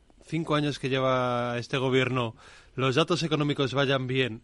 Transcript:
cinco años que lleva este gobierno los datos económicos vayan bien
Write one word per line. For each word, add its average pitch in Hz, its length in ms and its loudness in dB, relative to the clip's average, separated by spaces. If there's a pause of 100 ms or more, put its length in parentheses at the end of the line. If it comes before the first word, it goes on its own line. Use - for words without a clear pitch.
(260)
cinco 156 300 -2
años 147 240 0
que 135 100 -4
lleva 123 680 0
este 120 200 -4
gobierno 127 580 2 (400)
los 127 200 2
datos 160 280 2
económicos 147 500 0
vayan 135 340 0
bien 127 360 -2